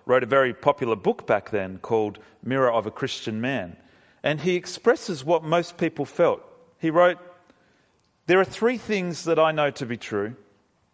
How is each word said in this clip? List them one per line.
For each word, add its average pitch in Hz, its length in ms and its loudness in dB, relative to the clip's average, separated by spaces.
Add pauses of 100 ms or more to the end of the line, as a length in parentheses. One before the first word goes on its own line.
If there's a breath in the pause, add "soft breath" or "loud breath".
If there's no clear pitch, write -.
wrote 127 160 4
a 120 40 -4
very 131 280 2
popular 123 400 0
book 185 320 -2
back 104 240 0
then 95 280 -4
called 107 400 -2 (240 soft breath)
Mirror 127 300 2
of 110 140 0
a 110 60 -6
Christian 113 480 -6
Man. 113 360 -6 (460 soft breath)
And 147 180 -2
he 180 140 0
expresses 180 680 -2
what 160 180 2
most 165 340 -2
people 160 280 -4
felt. 139 360 2 (380)
He 165 120 -2
wrote, 175 280 4 (1080 soft breath)
"There 185 140 6
are 185 40 2
three 233 340 -2
things 180 460 -4
that 160 140 2
I 160 120 4
know 151 220 0
to - 120 -10
be 117 120 -6
true 107 400 -6 (580)